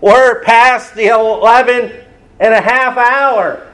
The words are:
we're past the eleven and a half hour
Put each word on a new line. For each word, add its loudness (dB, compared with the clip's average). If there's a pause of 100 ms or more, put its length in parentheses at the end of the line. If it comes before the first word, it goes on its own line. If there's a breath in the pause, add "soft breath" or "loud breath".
we're 2
past 0
the 0
eleven 0 (480)
and 0
a 2
half -2
hour -2